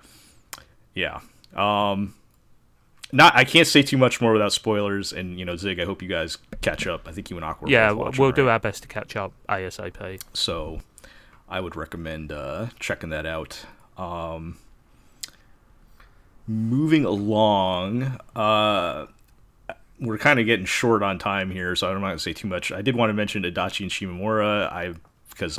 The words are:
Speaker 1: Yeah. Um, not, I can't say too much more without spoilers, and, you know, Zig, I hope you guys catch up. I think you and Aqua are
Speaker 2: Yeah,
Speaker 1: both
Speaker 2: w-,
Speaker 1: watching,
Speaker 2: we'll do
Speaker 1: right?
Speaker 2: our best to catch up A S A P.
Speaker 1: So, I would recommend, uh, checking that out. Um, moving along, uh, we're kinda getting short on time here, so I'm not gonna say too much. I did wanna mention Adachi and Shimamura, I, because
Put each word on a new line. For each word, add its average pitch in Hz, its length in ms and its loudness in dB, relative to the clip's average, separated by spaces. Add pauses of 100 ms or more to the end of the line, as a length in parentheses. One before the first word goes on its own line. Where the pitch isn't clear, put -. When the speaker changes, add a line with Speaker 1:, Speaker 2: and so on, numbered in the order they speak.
(960)
Speaker 1:
Yeah. 90 240 -4 (360)
Um, 101 600 0 (960)
not, 147 240 8
I 127 80 6
can't 160 240 6
say 143 160 6
too 135 140 0
much 131 240 4
more 117 120 6
without 104 200 4
spoilers, 101 600 -2
and, 90 260 -8
you 90 60 -8
know, 87 100 -6
Zig, 90 240 -4
I 87 60 -2
hope 95 160 -6
you 92 60 -10
guys 85 300 -4 (240)
catch 82 260 -2
up. 85 200 -6
I 85 40 -14
think 95 180 -12
you 92 60 -10
and 82 100 -8
Aqua - 220 -8
are 139 40 2
Speaker 2:
Yeah, 113 160 6
Speaker 1:
both - 20 4
Speaker 2:
w-, 104 160 0
Speaker 1:
watching, 131 180 0
Speaker 2:
we'll 135 80 6
do 139 160 4
Speaker 1:
right? 117 60 6
Speaker 2:
our 113 60 2
best 110 240 -4
to - 40 -20
catch - 280 -10
up 98 180 -6 (160)
A 95 160 -2
S 90 140 -10
A 95 120 -10
P. 95 280 -12 (140)
Speaker 1:
So, 80 480 -6 (640)
I 92 120 -6
would 87 160 -8
recommend, 80 560 -10
uh, 73 360 -8 (120)
checking - 320 -6
that 78 160 -6
out. 80 380 -10 (320)
Um, 85 600 -10 (1900)
moving 127 580 2
along, 104 1120 2 (160)
uh, 107 720 2 (920)
we're 113 180 -2
kinda 135 260 6
getting 107 220 2
short 113 380 2
on 98 160 0
time 98 320 -2
here, 90 240 -4
so 92 140 -2
I'm 95 120 -4
not 98 60 -2
gonna 85 120 -4
say 85 140 -4
too - 140 -8
much. 90 240 -4
I 95 100 -6
did 123 140 0
wanna 113 180 2
mention 104 300 -2
Adachi 90 380 -4
and 92 100 -6
Shimamura, 104 800 -2
I, 87 220 -6 (360)
because 82 300 -8